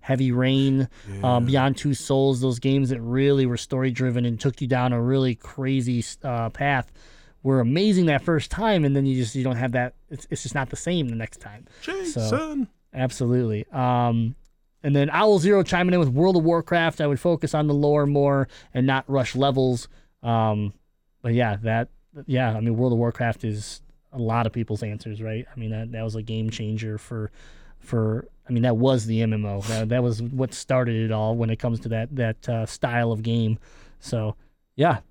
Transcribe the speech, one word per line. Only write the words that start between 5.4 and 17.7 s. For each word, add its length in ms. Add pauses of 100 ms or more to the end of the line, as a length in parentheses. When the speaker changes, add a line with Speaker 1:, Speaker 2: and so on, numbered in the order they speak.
Speaker 1:
uh, 260
path 420 (500)
were 180
amazing 460
that 180
first 280
time, 340
and 100
then 100
you 100
just, 200
you 80
don't 140
have 160
that. 220 (140)
It's, 200
it's 140
just 120
not 140
the 80
same 320
the 60
next 260
time. 240 (160)
So, 180
Speaker 2:
Jason. 680 (260)
Speaker 1:
absolutely. 800
Um, 600 (480)
and 120
then 140
Owl 300
Zero 240
chiming 300
in 60
with 100
World 280
of 60
Warcraft. 580
I 60
would 120
focus 340
on 140
the 60